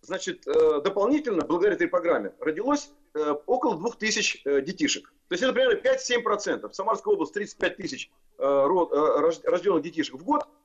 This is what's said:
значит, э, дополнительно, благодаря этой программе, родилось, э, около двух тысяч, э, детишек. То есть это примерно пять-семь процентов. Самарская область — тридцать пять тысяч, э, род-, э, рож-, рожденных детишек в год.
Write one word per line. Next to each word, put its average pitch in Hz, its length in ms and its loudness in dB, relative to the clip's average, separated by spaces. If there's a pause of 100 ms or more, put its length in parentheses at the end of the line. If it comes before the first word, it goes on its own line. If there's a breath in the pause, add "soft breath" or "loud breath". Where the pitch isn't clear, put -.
значит, - 460 -8
э, 156 340 4
дополнительно, 202 640 0
благодаря 175 300 2
этой 170 120 0
программе, 165 520 0
родилось, 214 500 -2 (240)
э, 151 220 0 (100)
около 262 300 0
двух 165 220 -6
тысяч, 214 480 -2
э, 139 160 2
детишек. - 500 -4 (160)
То - 60 -4
есть 185 100 -2
это 254 80 2
примерно 247 240 2
пять-семь 247 460 0
процентов. 190 520 -4
Самарская 214 400 0
область — 160 200 -2
тридцать 208 240 -8
пять 175 180 -2
тысяч, 131 340 -10 (280)
э, 139 280 2
род-, 170 280 2
э, - 20 0
рож-, 147 480 2
рожденных 175 400 2
детишек 160 320 -6
в 139 80 -14
год. 285 200 0 (220)